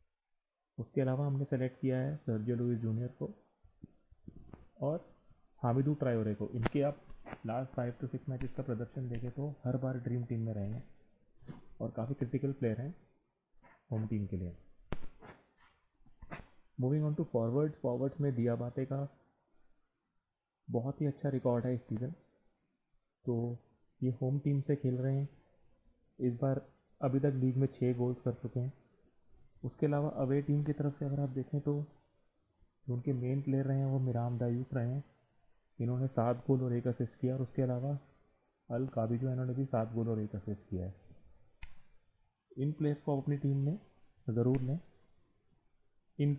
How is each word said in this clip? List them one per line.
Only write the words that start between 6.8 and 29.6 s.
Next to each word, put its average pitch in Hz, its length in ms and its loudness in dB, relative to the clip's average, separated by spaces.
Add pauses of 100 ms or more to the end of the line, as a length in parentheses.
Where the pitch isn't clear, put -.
आप - 160 0 (480)
last 123 260 -4
five 120 300 -2
to 135 80 -4
six 131 200 -6
matches 131 240 -4
का 135 100 -4
प्रदर्शन 123 460 -4
देखें 120 220 -4
तो 139 160 -4 (160)
हर 127 140 0
बार 127 200 -2
dream 123 260 -2
टीम 117 160 -2
में 113 140 -2
रहे 101 140 -2
हैं 113 160 -6 (960)
और 117 100 -4
काफ़ी 117 220 -4
critical 135 380 -2
player 117 300 0
हैं 151 140 -6 (960)
home 110 160 0
team 104 200 0
के 92 100 -4
लिए। 87 160 -4 (2250)
Moving 147 240 2
on 151 140 0
to 160 120 0
forwards, 131 540 2
forwards 127 360 0
में 139 140 2
दियाबाते 120 500 0
का 139 220 -2 (1600)
बहुत 120 340 0
ही 151 40 2
अच्छा 143 240 -2
record 123 360 2
है 127 100 2
इस 120 60 -4
सीज़न, 123 300 -4 (1120)
तो 120 320 0 (460)
ये 127 80 4 (100)
home 135 180 2
team 143 220 2
से 143 140 2
खेल 127 200 0
रहे 131 200 2
हैं। 139 140 0 (880)
इस 123 140 2
बार 135 320 0 (360)
अभी 135 180 4
तक 143 160 4
league 127 220 4
में 135 100 6
छः 127 260 2
goals 123 280 0
कर 120 120 0
चुके 123 260 -4
हैं। 127 140 -2 (880)